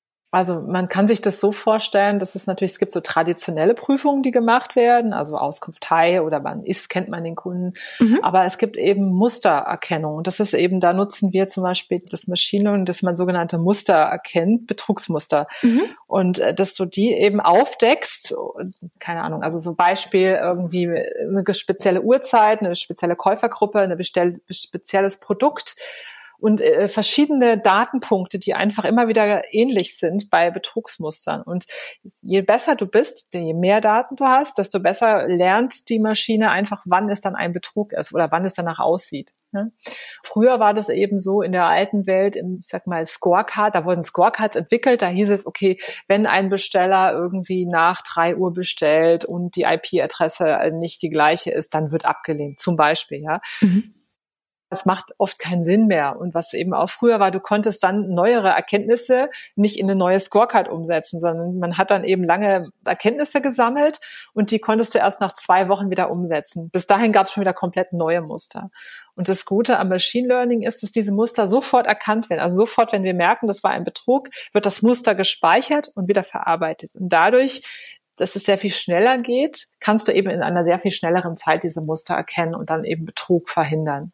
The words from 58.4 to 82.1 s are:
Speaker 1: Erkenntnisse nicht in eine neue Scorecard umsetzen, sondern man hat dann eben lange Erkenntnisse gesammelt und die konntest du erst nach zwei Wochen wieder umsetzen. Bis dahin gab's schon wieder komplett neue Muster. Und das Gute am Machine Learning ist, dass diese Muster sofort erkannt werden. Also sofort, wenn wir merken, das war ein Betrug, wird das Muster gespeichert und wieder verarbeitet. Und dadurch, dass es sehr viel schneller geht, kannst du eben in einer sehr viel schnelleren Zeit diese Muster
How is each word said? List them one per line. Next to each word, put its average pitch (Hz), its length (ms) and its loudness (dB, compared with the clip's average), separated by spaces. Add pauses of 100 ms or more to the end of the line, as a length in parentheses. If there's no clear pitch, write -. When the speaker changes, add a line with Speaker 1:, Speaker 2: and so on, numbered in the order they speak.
Speaker 1:
Erkenntnisse 233 840 0 (240)
nicht 202 240 0
in 196 80 -2
eine 196 80 0
neue 185 240 2
Scorecard 208 500 2
umsetzen, 165 520 -4
sondern 170 380 -2
man 175 200 -4
hat 190 140 2
dann 190 100 2
eben 185 220 0
lange 185 460 0 (140)
Erkenntnisse 233 560 -2
gesammelt 269 600 0 (320)
und 208 180 0
die 220 80 2
konntest 220 360 0
du 220 40 4
erst 196 220 0
nach 190 140 -4
zwei 185 340 2
Wochen 196 220 0
wieder 180 200 0
umsetzen. 165 600 -6
Bis - 180 -2
dahin 208 240 4
gab's 196 200 4
schon 208 100 -2
wieder 190 100 2
komplett 180 400 -4
neue 170 300 0
Muster. - 480 -10 (440)
Und 180 140 -4
das 190 180 0
Gute 226 320 2
am 190 100 0
Machine 185 380 -2
Learning 247 360 0
ist, - 200 -6
dass 208 80 -8
diese 202 220 -2
Muster 220 340 0
sofort 247 400 2
erkannt 220 420 -2
werden. 165 120 -2
Also 180 160 0
sofort, 226 360 2
wenn 196 120 0
wir 185 100 0
merken, 180 320 2
das 202 160 -4
war - 80 2
ein - 140 -4
Betrug, - 440 -2 (240)
wird 208 140 2
das - 160 0
Muster 233 320 2
gespeichert 226 800 2
und 185 140 -4
wieder 196 160 2
verarbeitet. 165 720 -6
Und 180 140 -6
dadurch, 214 520 4 (540)
dass - 180 -2
es 196 100 -2
sehr 196 140 2
viel 196 120 -4
schneller 202 480 0
geht, 247 500 -4 (180)
kannst 220 220 0
du 220 40 4
eben 190 180 0
in 170 120 -4
einer 175 220 0
sehr 175 160 2
viel 196 100 -2
schnelleren 170 460 -2
Zeit 160 260 0
diese 165 180 -6
Muster 156 340 -4